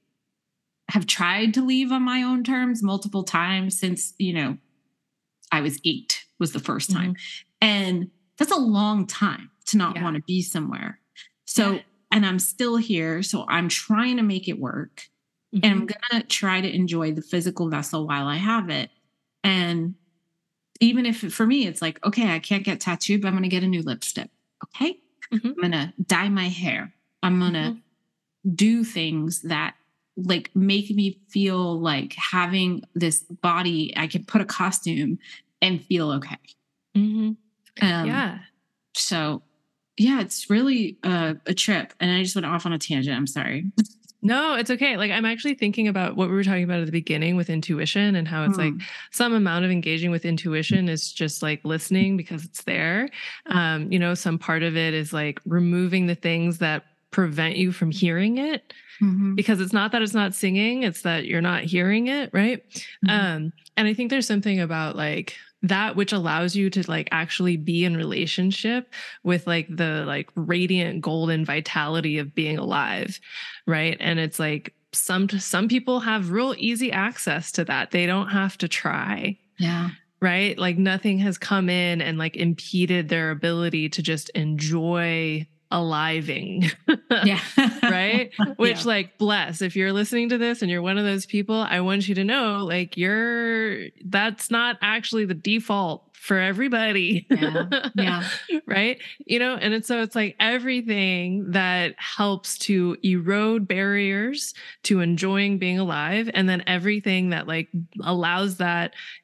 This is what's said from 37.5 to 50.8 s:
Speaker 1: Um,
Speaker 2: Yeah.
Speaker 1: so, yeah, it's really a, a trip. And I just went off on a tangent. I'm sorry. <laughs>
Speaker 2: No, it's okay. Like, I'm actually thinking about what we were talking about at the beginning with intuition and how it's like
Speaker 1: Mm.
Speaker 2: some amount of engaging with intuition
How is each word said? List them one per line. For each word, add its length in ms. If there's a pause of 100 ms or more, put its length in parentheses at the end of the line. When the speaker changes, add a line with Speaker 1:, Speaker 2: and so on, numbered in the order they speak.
Speaker 1:
Um, 220
Speaker 2:
Yeah. 320 (560)
Speaker 1:
so, 480 (540)
yeah, 240
it's 280
really 540
a, 340 (100)
a 80
trip. 440
And 140
I 100
just 140
went 100
off 200
on 60
a 60
tangent. 380
I'm 100
sorry. 500
<laughs> 60 (380)
Speaker 2:
No, 360
it's 120
okay. 280
Like, 160
I'm 120
actually 300
thinking 320
about 300
what 120
we 60
were 80
talking 220
about 160
at 60
the 60
beginning 440
with 120
intuition 680
and 100
how 160
it's 160
like 160
Speaker 1:
Mm. 80 (300)
Speaker 2:
some 200
amount 320
of 60
engaging 400
with 140
intuition 640